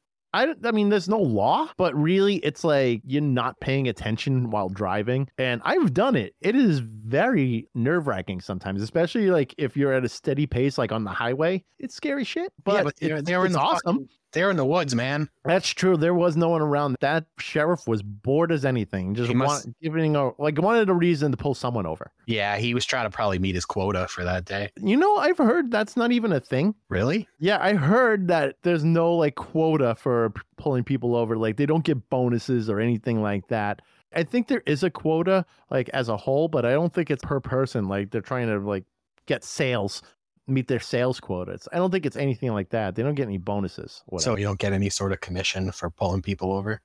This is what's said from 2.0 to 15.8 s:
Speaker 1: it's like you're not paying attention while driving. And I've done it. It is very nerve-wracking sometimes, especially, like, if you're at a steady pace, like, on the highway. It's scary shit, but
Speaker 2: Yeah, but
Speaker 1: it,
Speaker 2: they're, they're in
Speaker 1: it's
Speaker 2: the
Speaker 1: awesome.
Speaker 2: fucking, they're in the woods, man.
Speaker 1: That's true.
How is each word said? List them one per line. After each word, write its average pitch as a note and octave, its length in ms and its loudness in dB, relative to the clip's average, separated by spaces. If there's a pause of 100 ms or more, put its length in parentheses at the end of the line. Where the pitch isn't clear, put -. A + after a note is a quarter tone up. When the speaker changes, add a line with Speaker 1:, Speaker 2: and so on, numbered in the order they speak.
Speaker 1:
it's - 280 -4
like C3 400 2
you're C3+ 160 0
not B2+ 400 0
paying C3+ 260 0
attention A#2+ 600 -2
while G#2 180 -2
driving. G#2 720 -2
And B2 260 -2
I've B3 300 2
done G#3+ 240 2
it. A2+ 240 -4
It G#3 160 0
is F#3+ 220 4
very A#2+ 960 0
nerve-wracking A#2+ 640 -2
sometimes, G2 400 -6
especially, F3 500 0
like, D3+ 260 0
if C#3+ 200 -4
you're C#3 160 2
at C3 100 2
a A#2+ 60 0
steady C#3+ 380 -2
pace, C3 300 0
like, A#2 140 -2
on A2 140 -2
the F#2+ 60 -8
highway. C#3+ 520 -2 (160)
It's - 160 -12
scary C#4 300 -4
shit, F4 260 -6 (140)
but G3 80 2
Speaker 2:
Yeah, G3+ 100 4
but D3 160 -2
Speaker 1:
it, - 80 -2
Speaker 2:
they're, D3+ 140 -2
they're F3 200 0
in F#3 60 2
Speaker 1:
it's F3+ 80 0
Speaker 2:
the C3+ 60 2
Speaker 1:
awesome. F3+ 340 0
Speaker 2:
fucking, C3+ 140 -4 (220)
they're F#3 180 2
in F#3+ 80 0
the C#3 80 2
woods, C#3+ 300 2
man. C#3 340 0 (160)
Speaker 1:
That's F3 240 2
true. F#3 260 2